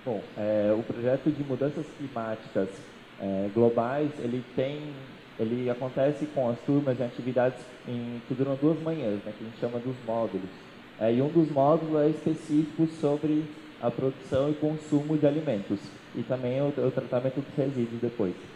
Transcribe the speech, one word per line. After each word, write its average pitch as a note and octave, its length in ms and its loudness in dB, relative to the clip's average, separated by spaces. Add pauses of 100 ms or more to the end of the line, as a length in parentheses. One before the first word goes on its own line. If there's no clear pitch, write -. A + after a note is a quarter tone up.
Bom, A2 180 -2 (140)
é, G#2+ 420 4
o A2+ 40 0
projeto A#2+ 480 0
de D3 140 0
mudanças C#3 420 -2 (140)
climáticas, A2 680 -4 (540)
é, G2 320 0
globais, A#2+ 560 4 (100)
ele A#2+ 240 -4 (140)
tem, C#3+ 240 -2 (580)
ele B2 300 0
acontece C#3 560 0 (100)
com B2+ 140 2
as A#2+ 160 -2
turmas C#3+ 340 2
em B2+ 60 0
atividades B2 520 0 (300)
em, A#2+ 400 -6
que C#3 60 -2
duram C3+ 280 0
duas D#3 200 4
manhãs, C#3 420 -2
né, G#2+ 140 -8
que A2+ 60 -10
a A2 40 -8
gente A#2 120 -12
chama A#2+ 200 -2
dos B2+ 160 -4 (100)
módulos. G#2 440 -2 (500)
É, A2+ 140 4
e B2 80 4
um D3 80 2
dos D#3+ 200 6
módulos D3+ 520 4
é D3 80 6
específico D#3 760 2 (140)
sobre D3+ 460 2 (360)
a A#2+ 80 2
produção C3 600 0
e - 40 2
consumo D3+ 600 0
de D3 80 4
alimentos C#3 540 2 (340)
e B2 100 -4
também B2+ 380 0
o, C#3+ 60 2
o C3 240 2
tratamento B2+ 440 0
dos C#3 200 -6
resíduos B2 460 0
depois. A2 340 0 (200)